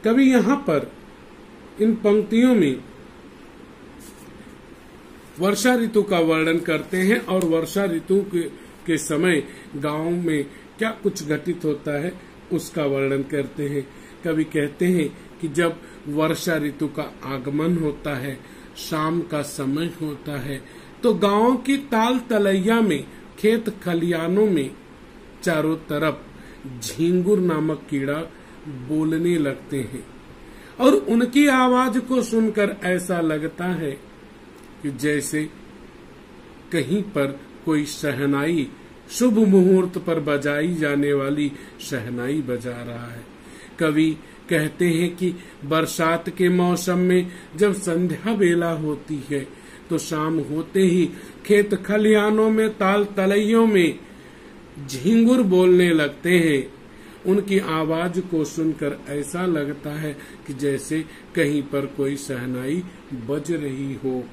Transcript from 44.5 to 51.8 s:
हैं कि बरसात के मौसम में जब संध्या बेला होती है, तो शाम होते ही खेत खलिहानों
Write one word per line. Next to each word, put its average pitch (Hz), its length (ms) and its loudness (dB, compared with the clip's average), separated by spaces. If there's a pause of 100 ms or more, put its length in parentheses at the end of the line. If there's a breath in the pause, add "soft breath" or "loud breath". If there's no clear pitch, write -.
हैं 170 280 0
कि 180 200 -2 (300 loud breath)
बरसात 160 640 0
के 180 200 0
मौसम 180 480 2
में 180 340 2 (240 loud breath)
जब 196 180 2
संध्या 180 600 -2
बेला 170 380 2
होती 151 580 -6
है, 139 180 -4 (420 loud breath)
तो 165 80 -2
शाम 156 420 -2
होते 151 400 -4
ही 180 300 4 (360 loud breath)
खेत 208 300 4
खलिहानों 214 720 4